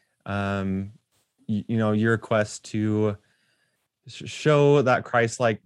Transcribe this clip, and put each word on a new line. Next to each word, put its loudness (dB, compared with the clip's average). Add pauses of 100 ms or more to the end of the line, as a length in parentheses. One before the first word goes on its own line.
(260)
um, -4 (560)
y-, -4
you -2
know, 2
your 2
quest -2
to -2 (880)
sh-, -16
show 4
that 2
Christ-like 0